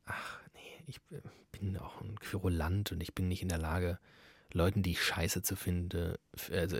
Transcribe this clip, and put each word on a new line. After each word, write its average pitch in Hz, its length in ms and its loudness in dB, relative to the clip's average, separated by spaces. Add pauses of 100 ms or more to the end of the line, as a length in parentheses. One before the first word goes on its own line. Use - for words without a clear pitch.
Ach, - 340 -8 (140)
nee, - 340 -20
ich - 140 -12 (500)
bin 95 280 -2
auch - 240 -10
ein 104 180 -8
Querulant 90 720 2
und 85 100 -2
ich - 120 -6
bin 95 120 2
nicht 90 140 2
in 90 80 -2
der 87 80 2
Lage, 87 420 2 (540)
Leuten, 90 300 6
die 92 80 4
ich 82 120 2
scheiße - 400 2
zu - 140 0
finde, 87 600 0 (160)
f-, - 200 -8
also 87 260 2